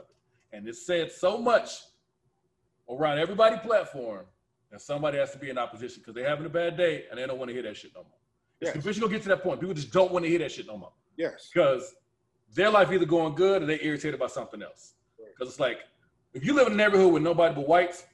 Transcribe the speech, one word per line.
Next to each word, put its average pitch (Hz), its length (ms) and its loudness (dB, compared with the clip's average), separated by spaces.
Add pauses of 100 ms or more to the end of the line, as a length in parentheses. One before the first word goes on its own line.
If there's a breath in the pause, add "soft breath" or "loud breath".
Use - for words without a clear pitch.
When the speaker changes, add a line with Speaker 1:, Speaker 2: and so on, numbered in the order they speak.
Speaker 1:
it. - 60 -20 (400)
And 104 120 -14
it's 117 180 -14
said 165 260 -2
so 202 260 -2
much 233 440 0 (1080)
around 143 300 0
everybody's 202 400 4
platform 135 680 -4 (460)
and 104 100 -20
somebody 143 360 -4
has 139 140 -2
to - 60 -18
be 135 120 -12
in 123 80 -6
opposition 117 460 -8
'cause 110 100 -18
they 120 100 -8
having 147 220 -2
a 165 40 -10
bad 170 280 -2
day 165 320 0
and 117 100 -12
they 131 80 -6
don't 131 100 -6
wanna 127 140 -8
hear 123 120 -8
that 107 140 -10
shit - 160 -20
no 90 100 -20
more. - 140 -20 (440)
It's 165 80 -4
Speaker 2:
Yes. 143 80 -6
Speaker 1:
eventually 190 240 -4
gonna 208 120 0
get 220 100 -4
to 196 60 -6
that 185 140 2
point. 156 160 -2
People 185 140 -6
just 147 180 -8
don't 185 200 4
wanna 175 160 0
hear 165 120 2
that 143 120 -4
shit 120 160 -12
no 107 100 -14
more. 90 160 -18 (240)
Speaker 2:
Yes. 156 360 -6
Speaker 1:
'Cause 139 420 2 (580)
their 196 160 2
life 196 220 6
either 180 140 2
going 160 300 0
good 185 280 2
or - 20 -4
they 151 180 -2
irritated 147 360 -4
by 127 80 -2
something 110 340 -10
else. - 340 -18 (240)
Speaker 2:
Right. 110 160 -20
Speaker 1:
'Cause 127 140 -10
it's - 100 -16
like, 123 220 -2 (520)
if 131 120 -8
you 269 80 2
live 262 140 6
in 208 60 0
a 208 40 0
neighborhood 196 340 6
with 151 120 4
nobody 165 320 4
but 139 120 -4
whites - 460 2